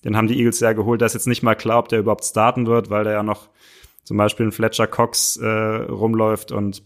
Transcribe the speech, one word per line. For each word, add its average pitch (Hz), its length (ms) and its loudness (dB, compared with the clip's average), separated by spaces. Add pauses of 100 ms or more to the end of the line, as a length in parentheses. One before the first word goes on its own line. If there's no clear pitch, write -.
Den 113 120 -2
haben 110 120 2
die 123 100 0
Eagles 117 220 2
ja 113 140 2
geholt. 110 280 0
Da 117 60 2
ist 117 80 -2
jetzt - 100 -6
nicht 123 160 0
mal 113 140 4
klar, 113 240 2
ob 117 80 -2
der 113 100 0
überhaupt 104 280 0
starten 117 420 0
wird, 113 240 0
weil 104 140 0
da 107 60 -2
ja 104 120 -2
noch 104 260 -6 (540)
zum 104 140 -6
Beispiel 107 280 2
ein 107 60 0
Fletcher 113 340 0
Cox, - 520 -2
äh, 110 100 -4
rumläuft 110 1040 -2
und 101 340 -4